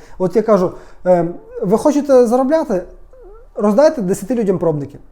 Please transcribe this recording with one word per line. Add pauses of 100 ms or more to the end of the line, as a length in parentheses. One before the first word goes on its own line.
(180)
От
я
кажу: (340)
"Ем, (280)
ви
хочете
заробляти? (720)
Роздайте
десяти
людям
пробники. (140)